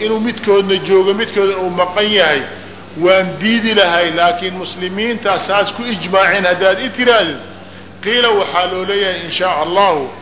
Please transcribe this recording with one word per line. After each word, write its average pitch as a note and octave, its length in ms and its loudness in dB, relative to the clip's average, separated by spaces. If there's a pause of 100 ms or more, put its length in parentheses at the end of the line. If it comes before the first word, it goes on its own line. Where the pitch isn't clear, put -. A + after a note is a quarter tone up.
inuu A3 140 0
midkoodna G3 560 2
joogo, F#3+ 380 2
midkoodna G3 440 0
uu F#3 120 -2
maqan F3+ 420 0
yahay, D#3 300 2 (600)
waan F#3 260 4 (120)
diidi A3 340 0
lahay. F3 380 4
Laakiin F3 420 0
muslimiinta F#3 840 -4
saas G3 340 0
ku A#3+ 120 -10
ijmaaceen F#3+ 640 0
haddaad F#3 360 2
i B3+ 80 -4
tiraahdo, A3 460 2 (680)
qiila, A#3+ 280 2
waxaa F#3 420 0
loo F#3 140 -4
leeyahay, F#3+ 400 -2
in E3 60 -8
shaa F3+ 300 -2
Allahu, E3+ 480 0 (120)